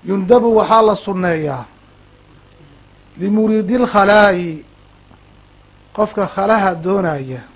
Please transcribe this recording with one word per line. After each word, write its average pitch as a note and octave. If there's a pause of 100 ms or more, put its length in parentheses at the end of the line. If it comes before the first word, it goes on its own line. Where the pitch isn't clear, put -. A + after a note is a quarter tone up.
Yundabu G#3+
waxaa A3
la G#3+
sunneeyaa E3 (1500)
limuriidil G#3+
khalaa'i, G3 (1300)
qofka G#3
khalaha G3
doonaya. D#3+ (140)